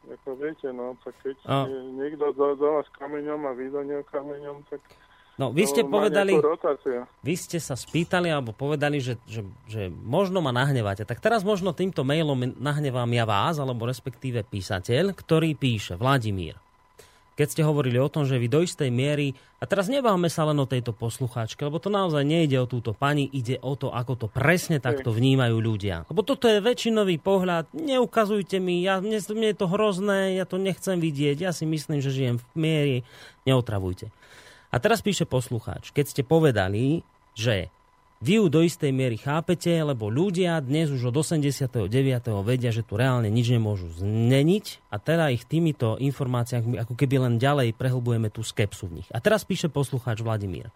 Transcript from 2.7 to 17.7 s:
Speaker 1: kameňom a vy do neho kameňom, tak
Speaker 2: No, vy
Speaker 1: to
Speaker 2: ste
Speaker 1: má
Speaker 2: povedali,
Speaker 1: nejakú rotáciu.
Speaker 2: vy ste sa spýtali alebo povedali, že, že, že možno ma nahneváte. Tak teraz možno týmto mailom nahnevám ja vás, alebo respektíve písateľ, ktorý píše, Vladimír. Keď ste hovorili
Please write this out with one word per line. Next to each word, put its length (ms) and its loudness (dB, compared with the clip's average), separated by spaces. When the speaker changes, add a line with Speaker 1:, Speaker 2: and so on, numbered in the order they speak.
Speaker 1:
kameňom 480 -6
a 80 -6
vy 160 -8
do 80 -4
neho 240 -6
kameňom, 640 -10
tak 160 -14
Speaker 2:
No, 160 -4
vy 100 2
Speaker 1:
to 60 0
Speaker 2:
ste 160 2
Speaker 1:
má 160 2
Speaker 2:
povedali, 320 2
Speaker 1:
nejakú 160 4
rotáciu. 560 -4
Speaker 2:
vy 160 -2
ste 240 -8
sa 160 -8
spýtali 480 -2
alebo 240 -2
povedali, 480 -2
že, 240 -4
že, 240 -10
že 160 -6
možno 560 0
ma 80 0
nahneváte. 560 0
Tak 160 -8
teraz 240 2
možno 240 0
týmto 320 -2
mailom 560 0
nahnevám 560 -2
ja 80 4
vás, 400 2
alebo 240 -4
respektíve 560 -6
písateľ, 720 -2
ktorý 400 2
píše, 400 -2
Vladimír. 640 0
Keď 160 0
ste 80 0
hovorili 400 2